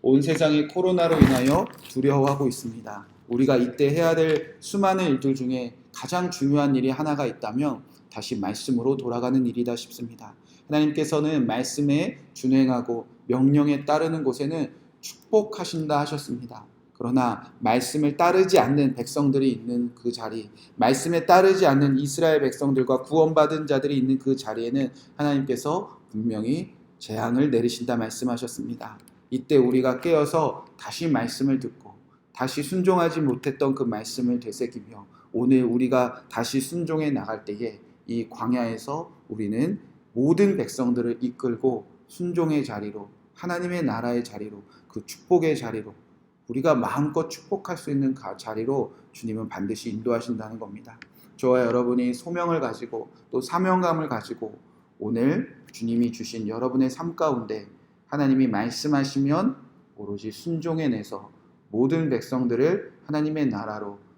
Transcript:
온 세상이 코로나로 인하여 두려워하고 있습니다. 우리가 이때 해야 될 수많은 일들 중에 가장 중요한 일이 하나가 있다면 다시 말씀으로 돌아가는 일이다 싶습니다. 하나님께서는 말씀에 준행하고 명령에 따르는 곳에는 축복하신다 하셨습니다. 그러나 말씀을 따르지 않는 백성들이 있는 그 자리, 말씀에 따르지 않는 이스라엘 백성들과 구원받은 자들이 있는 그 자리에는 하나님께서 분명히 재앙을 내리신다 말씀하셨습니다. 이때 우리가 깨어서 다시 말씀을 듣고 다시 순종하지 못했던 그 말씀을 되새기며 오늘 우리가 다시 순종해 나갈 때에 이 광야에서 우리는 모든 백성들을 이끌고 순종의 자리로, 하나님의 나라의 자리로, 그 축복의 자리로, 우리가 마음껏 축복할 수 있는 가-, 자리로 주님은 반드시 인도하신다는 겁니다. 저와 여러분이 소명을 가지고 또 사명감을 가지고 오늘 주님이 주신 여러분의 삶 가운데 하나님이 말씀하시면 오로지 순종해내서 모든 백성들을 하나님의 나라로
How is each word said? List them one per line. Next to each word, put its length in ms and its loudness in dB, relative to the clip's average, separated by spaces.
온 200 6
세상이 460 2
코로나로 500 2
인하여 480 4
두려워하고 580 2
있습니다. 600 -8
우리가 300 2
이때 320 2
해야 260 2
될 440 0
수많은 500 0
일들 260 0
중에 380 -6
가장 380 -4
중요한 440 2
일이 140 2
하나가 360 -2
있다면 580 -4
다시 260 -8
말씀으로 600 -2
돌아가는 480 0
일이다 300 -2
싶습니다. 600 -14
하나님께서는 800 0
말씀에 680 -2
준행하고 760 2
명령에 580 4
따르는 380 0
곳에는 480 -2
축복하신다 1000 -2
하셨습니다. 640 -8
그러나 680 0
말씀을 560 2
따르지 440 6
않는 340 4
백성들이 560 0
있는 460 -4
그 160 -4
자리, 400 -10
말씀에 500 2
따르지 400 8
않는 320 6
이스라엘 440 2
백성들과 600 0
구원받은 640 2
자들이 320 0
있는 220 2
그 160 0
자리에는 560 -4
하나님께서 840 -2
분명히 640 -4
재앙을 500 0
내리신다 460 0
말씀하셨습니다. 1040 -6
이때 260 2
우리가 440 4
깨어서 640 2
다시 300 -6
말씀을 520 0
듣고 360 -12
다시 260 -4
순종하지 600 2
못했던 520 0
그 80 -4
말씀을 580 -2
되새기며 680 -10
오늘 300 4
우리가 640 0
다시 320 -2
순종해 480 -2
나갈 360 -4
때에 340 -8
이 240 -4
광야에서 840 -4
우리는 520 -2
모든 420 4
백성들을 680 -2
이끌고 640 -4
순종의 560 -2
자리로, 460 -10
하나님의 520 -4
나라의 380 -2
자리로, 380 -12
그 180 -12
축복의 520 2
자리로, 380 -8
우리가 260 2
마음껏 540 0
축복할 480 -8
수 140 -8
있는 220 2
가-, 220 -10
자리로 580 -4
주님은 340 -8
반드시 440 -6
인도하신다는 680 -4
겁니다. 400 -16
저와 280 4
여러분이 480 2
소명을 460 -2
가지고 500 -6
또 80 -2
사명감을 720 0
가지고 500 -8
오늘 560 0
주님이 400 0
주신 380 -8
여러분의 400 0
삶 260 -8
가운데 520 -2
하나님이 400 2
말씀하시면 1080 0
오로지 360 -10
순종해내서 1000 -4
모든 400 2
백성들을 800 0
하나님의 420 -2
나라로 520 -6